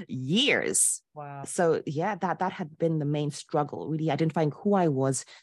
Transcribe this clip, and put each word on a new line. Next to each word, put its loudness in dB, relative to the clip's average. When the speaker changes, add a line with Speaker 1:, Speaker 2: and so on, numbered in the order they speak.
Speaker 1:
years. 0
Speaker 2:
Wow. -10
Speaker 1:
So 2
yeah, -2
that, -2
that 0
had -10
been 2
the -2
main 0
struggle, -4
really 0
identifying 2
who 0
I 4
was 0